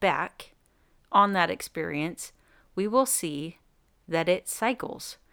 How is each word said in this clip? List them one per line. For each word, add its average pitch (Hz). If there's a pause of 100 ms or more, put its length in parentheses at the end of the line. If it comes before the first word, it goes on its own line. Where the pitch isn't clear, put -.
back 165 (580)
on 202
that 175
experience, 165 (420)
we 196
will 254
see 160 (500)
that 165
it 180
cycles, - (140)